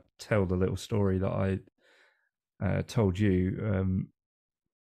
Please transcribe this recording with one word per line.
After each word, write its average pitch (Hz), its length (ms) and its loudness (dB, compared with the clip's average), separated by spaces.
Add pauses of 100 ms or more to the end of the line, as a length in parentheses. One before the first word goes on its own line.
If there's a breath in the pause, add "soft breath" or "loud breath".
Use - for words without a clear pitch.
(200)
tell 104 260 0
the 90 120 0
little 92 180 0
story 98 440 0
that 92 120 -2
I, 95 280 -2 (1040 soft breath)
uh, 95 200 0
told 95 340 0
you. 95 400 2 (160)
Um, 95 340 0 (760)